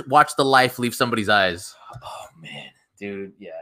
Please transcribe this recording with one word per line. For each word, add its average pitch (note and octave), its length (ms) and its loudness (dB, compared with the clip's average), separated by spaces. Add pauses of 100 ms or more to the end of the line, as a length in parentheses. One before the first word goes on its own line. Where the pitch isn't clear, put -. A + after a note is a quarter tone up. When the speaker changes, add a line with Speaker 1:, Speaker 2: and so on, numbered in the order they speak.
Speaker 1:
watched D3 300 4
the C#3+ 80 4
life C3 340 4
leave A#2+ 160 -2
somebody's A#2 340 -2
eyes. F#2+ 460 0 (280)
Speaker 2:
Oh, - 220 -16 (160)
man. - 280 -18 (300)
Dude, G2 380 -12
yeah. F#2 140 -18 (100)